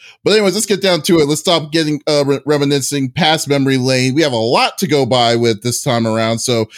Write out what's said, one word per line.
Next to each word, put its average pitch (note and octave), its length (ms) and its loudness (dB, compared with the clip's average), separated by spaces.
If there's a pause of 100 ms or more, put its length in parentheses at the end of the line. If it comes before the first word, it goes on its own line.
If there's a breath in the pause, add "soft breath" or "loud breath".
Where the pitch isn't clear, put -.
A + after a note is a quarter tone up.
(220 loud breath)
but F3 120 2
anyways, G3+ 180 2
let's G#3 140 -4
get F#3+ 160 -2
down F3+ 200 2
to E3 180 2
it. D3 40 4
Let's D3 160 -2
stop D#3 320 -2
getting, D3+ 340 -2
uh, D3 200 2
re-, C#3 180 0
reminiscing C#3+ 680 0
past D#3 360 0
memory C3+ 300 2
lane. B2+ 360 0
We D#3 60 2
have C#3+ 140 0
a - 20 -2
lot C#3+ 420 0
to G3 80 -2
go C#3 200 2
by A#2 300 2
with A#2 260 0
this A#2+ 200 -4
time A#2 240 0
around. A2+ 340 -2
So, A2+ 260 -2 (120 loud breath)